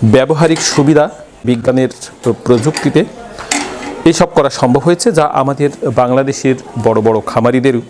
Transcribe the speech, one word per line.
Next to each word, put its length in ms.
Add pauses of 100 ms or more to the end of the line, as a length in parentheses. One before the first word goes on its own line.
ব্যবহারিক 580
সুবিধা 480 (340)
বিজ্ঞানের 440 (340)
প্র-, 120 (100)
প্রযুক্তিতে 600 (1000)
এইসব 300
করা 160
সম্ভব 300
হয়েছে, 320
যা 140
আমাদের 440 (200)
বাংলাদেশের 640 (300)
বড় 160
বড় 260
খামারিদেরও 640